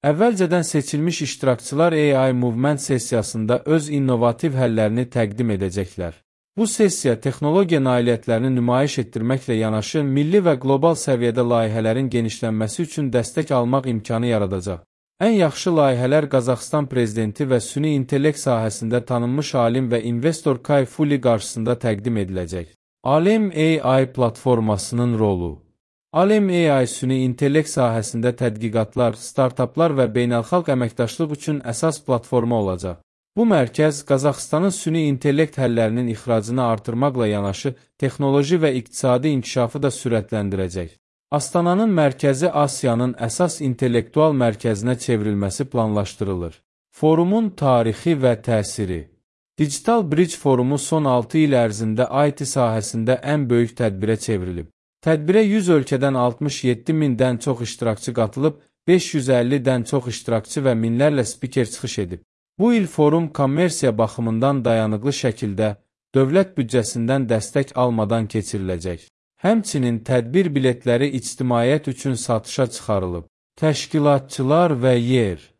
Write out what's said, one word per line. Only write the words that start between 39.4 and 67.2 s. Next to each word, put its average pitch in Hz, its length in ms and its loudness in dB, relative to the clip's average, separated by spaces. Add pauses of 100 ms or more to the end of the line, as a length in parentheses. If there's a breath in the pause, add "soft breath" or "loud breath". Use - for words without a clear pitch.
da 139 80 2
sürətləndirəcək. 98 1000 -4 (420)
Astananın 175 680 0
mərkəzi 143 540 2 (120)
Asiyanın 127 540 0
əsas 117 380 -2 (100)
intellektual 131 720 2
mərkəzinə 117 560 0 (120)
çevrilməsi 104 600 -2
planlaşdırılır. 101 920 -4 (320)
Forumun 175 680 2
tarixi 123 640 2
və 123 140 4 (100)
təsiri. 104 540 -2 (580)
Digital 175 540 0
Bridge 165 260 0
Forumu 131 400 2
son 151 320 0
altı 123 320 2
il 143 160 4
ərzində 110 480 0 (220)
I 143 100 -2
T 143 80 -8
sahəsində 113 800 0
ən 143 260 -2
böyük 120 300 2
tədbirə 107 460 0
çevrilib. 90 420 -4 (340)
Tədbirə 160 400 2
yüz 202 320 2
ölkədən 135 400 2
altmış 127 560 -2
yeddi 120 240 -2
mindən 127 480 0
çox 120 240 -4
iştirakçı 117 480 -4
qatılıb, 127 480 -2 (260 soft breath)
beş 175 260 2
yüz 135 160 -2 (100)
əllidən 123 500 0
çox 127 240 -2
iştirakçı 117 540 -4
və 123 160 2
minlərlə 127 420 2
spiker 123 400 -2
çıxış - 400 -10
edib. 87 160 -12 (380)
Bu 240 140 4
il 208 140 2
forum 156 460 2
kommersiya 143 640 0
baxımından 113 680 0
dayanıqlı 110 440 0
şəkildə 107 600 -2 (440)
dövlət 160 400 2
büdcəsindən 123 720 0